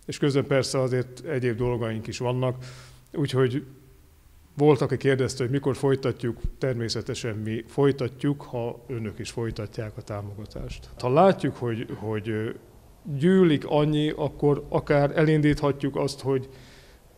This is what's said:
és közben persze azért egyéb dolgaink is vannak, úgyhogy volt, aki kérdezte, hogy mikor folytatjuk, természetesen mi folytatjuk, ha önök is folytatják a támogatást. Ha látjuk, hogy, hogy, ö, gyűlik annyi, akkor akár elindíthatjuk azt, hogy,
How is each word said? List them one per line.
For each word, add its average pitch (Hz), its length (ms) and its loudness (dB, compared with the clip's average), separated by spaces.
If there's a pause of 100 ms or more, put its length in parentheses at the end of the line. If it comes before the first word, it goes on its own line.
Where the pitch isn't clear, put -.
és - 120 -8
közben 135 280 2
persze 135 340 0
azért 127 460 -2
egyéb 123 320 -2
dolgaink 113 500 -2
is 120 100 -8
vannak, 127 480 -2 (480)
úgyhogy 131 520 0 (920)
volt, 147 240 6
aki 131 160 0
kérdezte, 131 460 2
hogy 120 80 -2
mikor 139 240 0
folytatjuk, 131 640 0 (180)
természetesen 117 800 -4
mi 110 320 -6
folytatjuk, 139 760 0
ha 120 460 -8
önök 113 320 -6
is 101 120 -10
folytatják 110 680 -8
a 107 40 -12
támogatást. 104 880 -10 (100)
Ha 123 100 -2
látjuk, 170 460 4
hogy, 117 400 -4
hogy, 107 340 -6
ö, 110 200 -4 (680)
gyűlik 175 480 4
annyi, 151 440 2
akkor 143 600 0
akár 143 480 2
elindíthatjuk 147 760 2
azt, - 240 -2
hogy, 131 300 -2 (680)